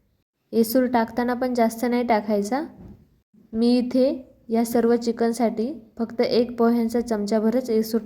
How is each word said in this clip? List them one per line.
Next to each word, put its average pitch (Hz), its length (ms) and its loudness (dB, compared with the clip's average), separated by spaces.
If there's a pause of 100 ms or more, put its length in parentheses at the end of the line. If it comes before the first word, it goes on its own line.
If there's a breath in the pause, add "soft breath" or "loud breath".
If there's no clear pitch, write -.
(540)
येसूर 233 320 2
टाकताना 240 480 -2
पण 247 200 -2
जास्त 226 320 0
नाही 247 180 0
टाकायचा. 214 600 0 (920)
मी 240 240 4
इथे 247 340 2 (380)
या 226 160 2
सर्व 233 300 2
चिकनसाठी 233 760 -2 (240)
फक्त 226 240 -4
एक 240 360 0
पोह्यांचा 233 440 2
चमचाभरच 220 680 0
येसूर 220 360 0